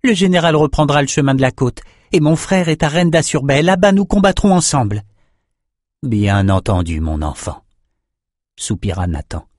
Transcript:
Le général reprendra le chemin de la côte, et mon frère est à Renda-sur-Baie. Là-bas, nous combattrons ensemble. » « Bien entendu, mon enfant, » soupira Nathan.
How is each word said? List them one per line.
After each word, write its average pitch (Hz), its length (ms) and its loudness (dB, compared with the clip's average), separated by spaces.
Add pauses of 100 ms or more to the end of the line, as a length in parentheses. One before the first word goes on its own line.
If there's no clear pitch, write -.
Le 240 120 2
général 175 400 2
reprendra 147 480 2
le 135 40 -4
chemin 135 280 0
de 131 80 2
la 127 80 2
côte, - 300 -4 (300)
et 185 80 2
mon 156 160 2
frère 180 340 -2
est 156 120 -2
à 156 80 0
Renda-sur-Baie. 151 720 0
Là-bas, 185 300 2
nous 196 140 2
combattrons 196 460 2
ensemble. » « 117 520 0 (1000)
Bien 101 460 0
entendu, 90 520 -2
mon 78 200 -4
enfant, » - 420 -10 (960)
soupira 95 480 -6
Nathan. 80 420 -8 (120)